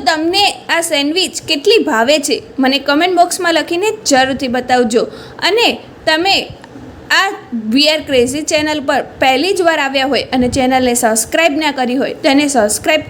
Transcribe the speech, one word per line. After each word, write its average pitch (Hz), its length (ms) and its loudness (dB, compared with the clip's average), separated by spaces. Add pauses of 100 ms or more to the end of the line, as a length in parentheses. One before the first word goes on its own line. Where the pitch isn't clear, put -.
તમને 339 380 0 (320)
આ 339 60 0
સેન્ડવિચ 320 680 -2
કેટલી 330 400 2
ભાવે 240 260 2 (140)
છે 254 80 -2 (240)
મને 269 260 2
કમેન્ટ 339 320 2
બોક્સમાં 349 360 2
લખીને 339 360 0 (220)
જરૂરથી 262 440 2
બતાવજો. 247 480 2 (440)
અને 427 200 2 (380)
તમે 330 320 2 (800)
આ 381 100 2 (460)
We 285 180 4
Are 311 160 -2
Crazy 262 340 0 (100)
ચેનલ 302 360 0
પર 277 160 0 (160)
પહેલી 269 340 2
જ 359 140 0
વાર 320 120 0
આવ્યા 269 340 -2
હોય 208 200 0
અને 247 220 2
ચેનલને 254 380 2
સબસ્ક્રાઇબ 240 600 0 (100)
ના 294 80 0
કરી 254 300 -2
હોય - 200 -4
તો 311 80 2
એને 285 180 4
સબસ્ક્રાઇબ 285 640 0